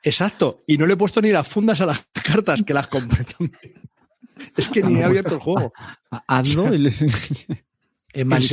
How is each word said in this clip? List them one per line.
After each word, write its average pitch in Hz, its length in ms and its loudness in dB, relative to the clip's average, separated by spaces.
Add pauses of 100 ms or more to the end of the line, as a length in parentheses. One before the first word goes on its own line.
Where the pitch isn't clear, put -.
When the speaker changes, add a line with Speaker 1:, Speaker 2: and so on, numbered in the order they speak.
Speaker 1:
Exacto. 156 640 -2
Y 151 120 2
no 156 100 2
le 190 60 4
he 190 40 0
puesto 208 240 0
ni 214 100 2
las 160 160 2
fundas 208 340 0
a 190 60 2
las 139 260 -4
<laughs> - 100 -10
cartas, 156 400 0
que 143 100 -2
las 139 140 -2
compré 127 380 -2
también. - 560 -10 (760)
Es - 140 0
que 220 120 0
ni 185 120 2
he - 20 4
Speaker 2:
Pues, 165 100 2
Speaker 1:
abierto 185 300 2
el 143 60 -8
juego. 165 320 -2 (380)
Speaker 2:
ha-, 117 160 -12
hazlo 147 460 2
y 180 40 2
le 143 120 4
Speaker 3:
Es 151 180 0 (1040)
Speaker 1:
¿En 131 160 -2
Speaker 3:
malísimo 131 240 2